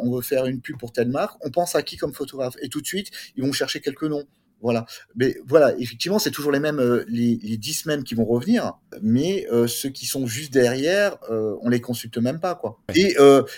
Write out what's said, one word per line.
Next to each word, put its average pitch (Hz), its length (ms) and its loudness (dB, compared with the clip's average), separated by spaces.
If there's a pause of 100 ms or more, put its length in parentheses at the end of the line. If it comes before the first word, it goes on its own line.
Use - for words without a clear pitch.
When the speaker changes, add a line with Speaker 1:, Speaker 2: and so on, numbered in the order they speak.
Speaker 1:
on 123 120 0
veut 127 60 -2
faire 131 240 0
une 131 160 -4
pub 139 160 -10
pour 120 140 -12
telle 120 180 0
marque, 156 340 -4
on 147 60 -6
pense 175 240 0
à 147 80 2
qui - 160 -14
comme 147 160 -4
photographe ? 135 480 -6
Et 139 80 -8
tout 147 120 -6
de - 40 -18
suite, 196 240 -6 (260)
ils 131 80 -4
vont 139 80 0
chercher 135 300 -4
quelques 143 220 -6
noms. 147 220 -4 (360)
Voilà. 117 240 0 (320)
Mais 131 180 0 (100)
voilà, 143 320 6
effectivement, 123 420 -2
c'est - 120 0
toujours 147 220 -2
les 139 80 2
mêmes, 151 180 0
euh, 120 300 4
les, 117 340 2
les 110 140 -4
dix 147 280 -8
mêmes 147 200 -2
qui 117 100 -8
vont 113 80 2
revenir, 123 480 0 (300)
mais, 139 500 2
euh, 120 160 4
ceux 135 220 -6
qui 131 160 -10
sont 135 200 -4
juste 127 280 -8
derrière, 143 640 2 (120)
euh, 110 340 -2
on 240 40 -2
les 123 140 2
consulte 120 360 -8
même 127 220 -2
pas, 175 160 -2
quoi. - 320 -8
Speaker 2:
Ouais. 127 100 0
Speaker 1:
Et, 190 220 4
euh, 139 240 10 (140)